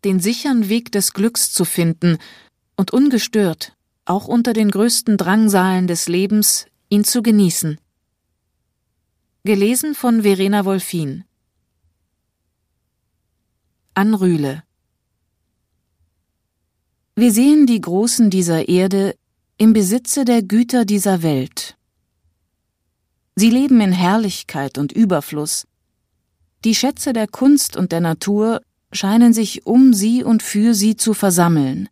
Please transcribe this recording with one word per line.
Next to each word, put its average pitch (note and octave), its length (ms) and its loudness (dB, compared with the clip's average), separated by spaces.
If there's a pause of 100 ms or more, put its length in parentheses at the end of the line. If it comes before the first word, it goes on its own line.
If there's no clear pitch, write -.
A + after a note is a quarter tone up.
den F#3+ 160 0
sichern A#3 480 -2
Weg A#3 240 -4
des G3 200 -2
Glücks A3+ 400 -2
zu F3+ 120 -2
finden E3 540 0 (580)
und F#3+ 160 -2
ungestört, A3 840 0 (280)
auch F#3+ 220 -4
unter A#3+ 260 0
den G#3+ 180 0
größten G#3 460 0
Drangsalen F#3+ 720 2
des E3+ 220 -4
Lebens, G3 580 -2 (220)
ihn G#3 160 0
zu A#3+ 180 -2
genießen. F#3+ 560 0 (1700)
Gelesen A3 500 0
von A#3 280 0
Verena G3 420 0
Wolfin. F3+ 600 -4 (2750)
An G#3+ 200 0
Rühle. D#3+ 500 -2 (2500)
Wir A#3 140 4
sehen C#4 360 4
die A#3 140 2
Großen G#3 500 0
dieser E3+ 380 -2
Erde F#3+ 480 0 (400)
im A3 160 4
Besitze A3 520 0
der A#3 180 2
Güter A#3 420 0
dieser F#3+ 380 -2
Welt. C#3 540 -6 (1600)
Sie A3+ 140 4
leben B3+ 300 2
in F#3+ 120 2
Herrlichkeit F3+ 840 -2
und D3 140 -4
Überfluss. D3+ 720 -2 (1000)
Die A3 100 0
Schätze C4+ 380 -4
der A3 160 -4
Kunst - 480 0
und F3+ 160 -4
der E3 80 -4
Natur G3+ 600 -2 (280)
scheinen A3+ 420 4
sich A3 340 -4
um B3+ 260 6
sie A3 320 0
und A3 180 0
für A3 320 0
sie G#3 220 0
zu A3 180 -2
versammeln. E3+ 760 0